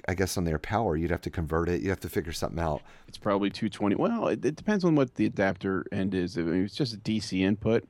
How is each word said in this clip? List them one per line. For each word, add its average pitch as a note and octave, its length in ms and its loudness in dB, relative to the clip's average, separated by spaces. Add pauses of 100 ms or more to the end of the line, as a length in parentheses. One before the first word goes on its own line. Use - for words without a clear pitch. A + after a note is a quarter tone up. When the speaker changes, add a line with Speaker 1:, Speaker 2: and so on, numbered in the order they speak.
Speaker 1:
I F#2 60 0
guess, F#2 240 0
on F#2+ 60 0
their D#2+ 160 0
power. G#2 360 0
You'd E2 140 0
have E2 120 0
to - 100 -6
convert E2 380 0
it. F2 120 2
You'd F#2+ 80 0
have F#2+ 120 0
to F2 80 -8
figure E2 220 -2
something - 280 -4
out. D#2+ 240 -2 (240)
Speaker 2:
It's - 100 -18
probably G2+ 320 2
two G#2+ 180 -4
twenty. G2+ 280 0
Well, A3+ 320 0
it, A2 180 0
it D3+ 100 0
depends G3+ 300 0
on E3 80 4
what C#3 220 2
the G#2+ 100 2
adapter F#2+ 640 0
end G2 220 -2
is. F2+ 240 -2
If E2+ 80 -2
it's F#2 300 0
just A#2+ 180 -2
a G#2 40 -10
D A2 220 -2
C F#2+ 240 0
input, G#2+ 460 2